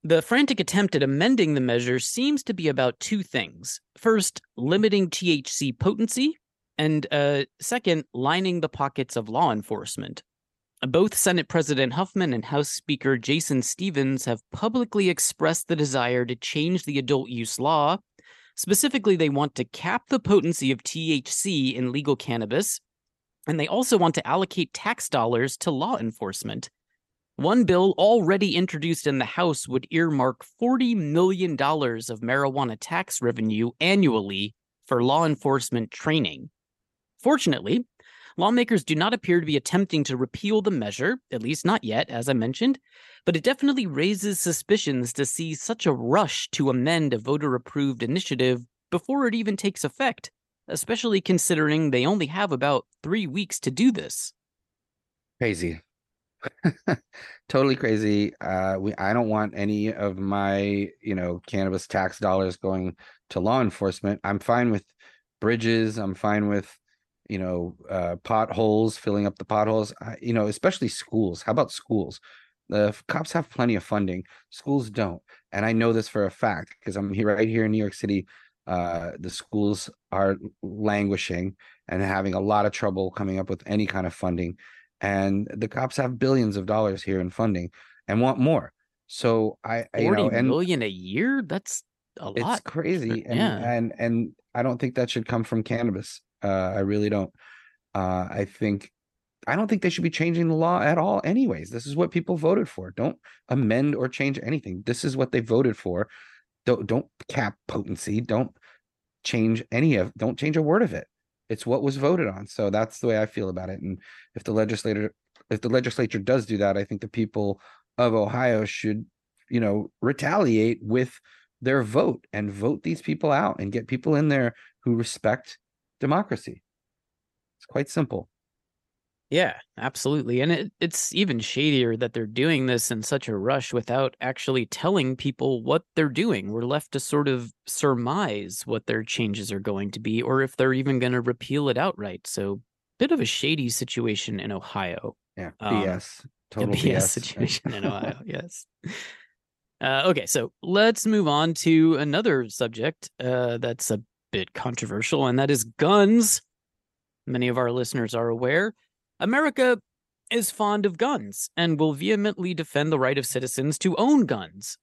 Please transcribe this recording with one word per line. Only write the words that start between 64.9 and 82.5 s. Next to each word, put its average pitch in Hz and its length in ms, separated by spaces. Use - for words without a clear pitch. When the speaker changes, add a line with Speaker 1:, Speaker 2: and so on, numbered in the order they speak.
Speaker 2:
bridges. 113 560
I'm 98 160
fine 104 340
with, 101 280
you 98 100
know, 90 360
uh, 87 340
potholes, 110 760
filling 104 280
up 98 120
the 95 80
potholes, 107 560
I, 113 200
you 117 120
know, 107 140
especially 135 400
schools. 101 540
How 110 100
about 131 200
schools? - 480
The 104 200
f-, - 180
cops - 240
have 165 180
plenty 120 260
of 90 80
funding. 95 400
Schools 139 400
don't. 101 320
And 101 140
I 113 80
know 113 200
this 110 160
for 104 160
a 92 60
fact - 520
'cause 98 120
I'm 101 180
here, 104 220
right 113 140
here 113 160
in 107 60
New 107 80
York 104 160
City. 101 300
Uh, 87 520
the 90 120
schools 104 580
are 98 260
languishing 98 920
and 92 140
having 98 320
a 95 60
lot 104 260